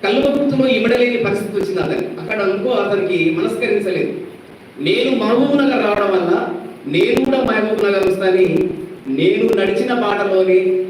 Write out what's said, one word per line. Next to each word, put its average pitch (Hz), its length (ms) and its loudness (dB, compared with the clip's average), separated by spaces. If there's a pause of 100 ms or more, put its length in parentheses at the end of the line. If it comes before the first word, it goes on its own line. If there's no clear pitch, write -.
కల్వకుర్తిలో 277 600 2 (120)
ఇమడలేని 240 480 2
పరిస్థితి 202 320 -4
వచ్చింది 131 260 -2
అతనికి. - 260 -4 (120)
అక్కడ 214 240 -6
అనుకో 196 240 0 (140)
అతనికి 185 340 0 (180)
మనస్కరించలేదు. 190 760 0 (760)
నేను 254 240 2 (100)
మహబూబ్ 254 380 2
నగర్ 254 260 2
రావడం 202 300 0
వల్ల 175 160 0 (640)
నేను - 300 2
కూడా 262 140 2 (100)
మహబూబ్ 214 360 0
నగర్ 196 240 2
వస్తానని 185 380 2 (720)
నేను 220 260 2 (140)
నడిచిన 226 420 0
బాటలోనే 190 560 2 (320)